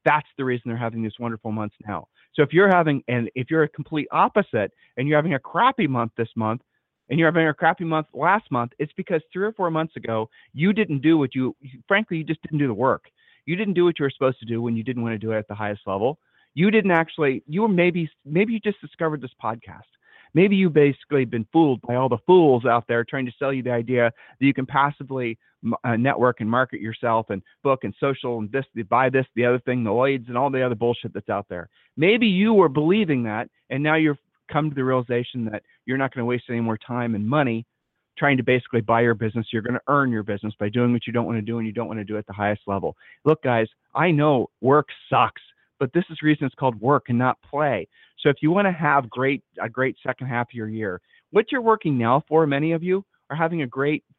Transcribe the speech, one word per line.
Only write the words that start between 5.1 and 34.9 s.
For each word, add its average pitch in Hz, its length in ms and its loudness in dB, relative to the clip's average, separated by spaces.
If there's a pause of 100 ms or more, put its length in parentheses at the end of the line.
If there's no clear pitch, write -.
having 151 180 0
a 131 40 -2
crappy 226 460 0
month 120 320 -2
this 113 180 -2
month 110 260 -2 (480)
and 151 100 0
you're 165 80 4
having 160 220 2
a 147 40 -2
crappy 170 300 0
month 160 300 -2
last 180 360 0
month, 123 300 -2
it's 151 140 -6
because 175 280 -4 (100)
three 190 140 -4
or 220 60 -4
four 185 180 -2
months 160 260 -4
ago, 113 340 -4 (240)
you 175 200 2
didn't 160 280 0
do 160 160 4
what 135 180 0
you, 127 200 -4 (320)
frankly, 196 300 -2
you 160 60 -6
just 156 180 -6
didn't 151 180 -4
do 143 80 2
the 113 60 -2
work. 117 320 0 (400)
You 160 100 -4
didn't 202 200 -4
do 175 80 2
what 175 160 2
you 147 40 -2
were 135 80 -2
supposed 131 280 -2
to 113 60 -18
do 113 160 -4
when 117 160 -2
you 110 60 -6
didn't 120 200 -6
wanna 113 160 -4
do 110 140 -4
it 110 40 0
at 107 120 -6
the 104 60 -10
highest 104 300 -6
level. 101 320 -2 (380)
You 185 160 4
didn't 202 200 4
actually, 160 560 0
you 165 140 -4
were 226 60 2
maybe, 175 420 2 (160)
maybe 196 280 0
you 220 60 -4
just 208 220 -6
discovered 151 400 -6
this 123 220 -16
podcast. 110 380 -10 (520)
Maybe 196 220 4
you 190 140 4
basically 143 560 2
been 113 260 -4
fooled 151 300 4
by 120 140 -4
all 131 120 2
the 123 180 0
fools 147 400 6
out 120 220 2
there 117 160 0
trying 135 220 -6
to 120 120 -10
sell 139 140 -4
you 135 100 -4
the 123 100 -4
idea 120 420 0 (260)
that 131 60 0
you 139 80 6
can 131 120 -4
passively 135 720 -2 (240)
m-, 113 120 -2 (100)
uh, 117 140 0
network 123 420 2
and 107 100 -4
market 123 300 -2
yourself 113 520 -4
and 95 100 -4 (220)
book 135 200 0
and 123 160 -8
social 131 400 -4
and 104 100 -8
this, 135 140 -4 (240)
buy 127 220 2
this, 131 160 2 (100)
the 120 80 0
other 123 160 2
thing, 127 240 -2
the 104 80 0
leads 127 380 0
and 120 80 -4
all 139 120 0
the 131 160 0
other 120 100 -2
bullshit 117 380 -4
that's - 140 -10
out 101 220 -4
there. 87 180 -12 (300)
Maybe 220 300 2
you 208 260 2
were 180 160 6
believing 151 540 0
that, 110 260 -6 (200)
and 135 140 -4
now 156 120 2
you've 156 220 2 (320)
come 151 200 0
to 139 60 -8
the 131 100 -2
realization 123 640 -2